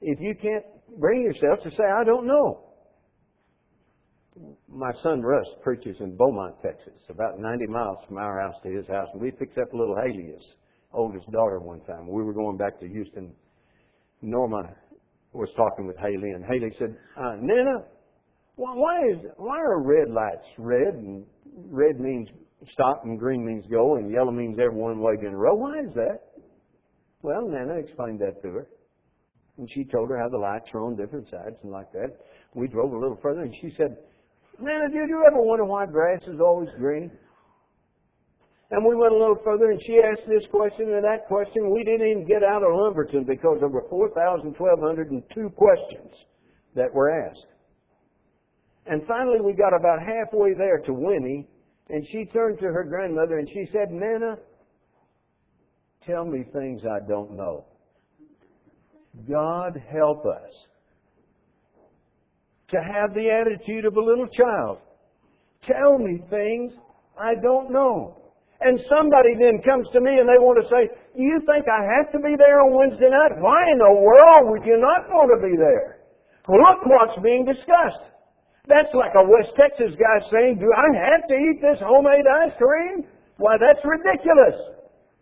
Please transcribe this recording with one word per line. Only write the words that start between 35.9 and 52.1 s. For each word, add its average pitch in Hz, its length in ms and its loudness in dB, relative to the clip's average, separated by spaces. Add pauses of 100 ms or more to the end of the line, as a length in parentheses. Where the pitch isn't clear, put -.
is 165 140 -10
always 175 360 0
green?" 151 340 -6 (1600)
And 208 140 -2
we 240 100 4
went 226 180 2
a 214 40 2
little 220 260 2
further, 214 280 0
and 190 100 -6
she 226 180 2
asked 214 280 0
this 214 200 0
question 208 460 -2
and 208 100 -2
that 220 240 -4
question. 202 440 -4
We 226 120 -2
didn't 220 220 -2
even 214 200 -2
get 202 180 0
out 202 180 0
of 185 100 2
Lumberton 165 520 -2
because 135 360 -2
there 143 100 -2
were 127 200 -6
four 202 200 -2
thousand, 165 460 -4
twelve 175 240 0
hundred 156 320 -6
and 127 120 -8 (100)
two 214 160 -8
questions - 640 0 (600)
that 127 180 -4
were 139 160 0
asked. 127 380 -8 (1400)
And 156 220 -6
finally, 240 340 -2
we 202 120 -2
got 190 200 2
about 170 320 0
halfway 214 480 -2
there 180 260 0
to 135 140 -6
Winnie, 139 540 -6 (420)
and 151 180 -8
she 220 180 -10